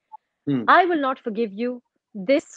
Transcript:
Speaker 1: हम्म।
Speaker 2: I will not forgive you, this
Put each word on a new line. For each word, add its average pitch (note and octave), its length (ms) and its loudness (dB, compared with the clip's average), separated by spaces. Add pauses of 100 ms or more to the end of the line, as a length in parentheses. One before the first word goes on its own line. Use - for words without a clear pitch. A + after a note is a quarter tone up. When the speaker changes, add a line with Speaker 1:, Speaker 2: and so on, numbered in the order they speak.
(500)
Speaker 1:
हम्म। E3+ 160 0
Speaker 2:
I D#4+ 200 6
will E4+ 200 -2
not C4 180 -6
forgive A3 280 -4 (120)
you, B3 160 -6 (380)
this C4 280 0 (120)